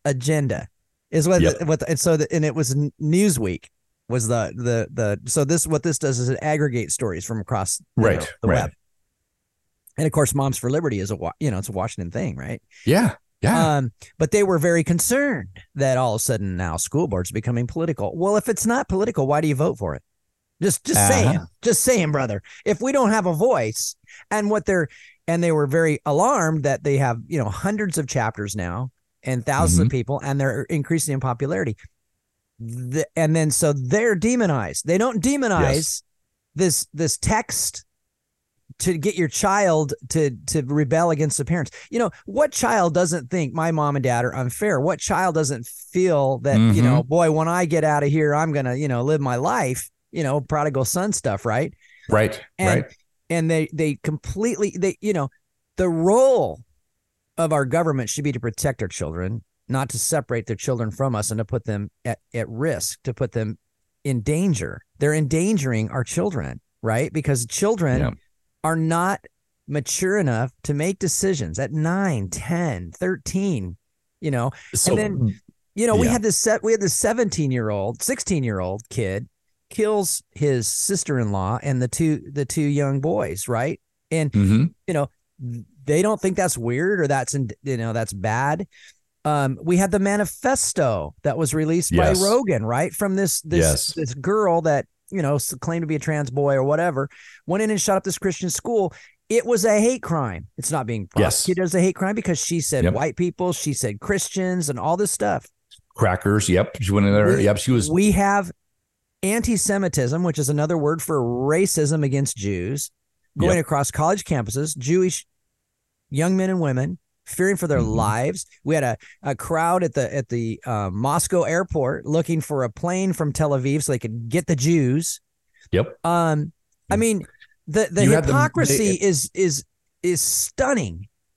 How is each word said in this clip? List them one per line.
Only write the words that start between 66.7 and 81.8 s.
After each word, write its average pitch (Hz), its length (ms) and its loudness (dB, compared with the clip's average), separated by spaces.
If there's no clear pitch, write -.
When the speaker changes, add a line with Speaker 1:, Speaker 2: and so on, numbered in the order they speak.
Speaker 1:
right? 113 300 -2
Because 135 340 -2
children 180 540 0
Speaker 2:
Yeah. 67 100 0
Speaker 1:
are 160 140 0
not 165 480 0
mature 165 500 -2
enough 131 360 0
to 147 100 0
make 170 260 -2
decisions 143 580 -2
at 131 140 -4
nine, 160 580 0
ten, 127 640 -4
thirteen, 175 840 -4
you 156 100 -4
know? 127 220 -2
Speaker 2:
So, - 180 2
Speaker 1:
And 214 80 2
then, 135 400 -2
you 233 140 0
know, 214 80 2
we 240 100 4
Speaker 2:
yeah. 233 60 2
Speaker 1:
had 233 100 2
this 208 160 0
set, 220 240 0
we 214 80 0
had 220 100 2
this 190 140 0
seventeen-year-old, 131 1080 0
sixteen-year-old 110 880 -2
kid 101 380 -4
kills 208 600 -2
his 135 380 0
sister-in-law 113 960 -2
and 131 180 0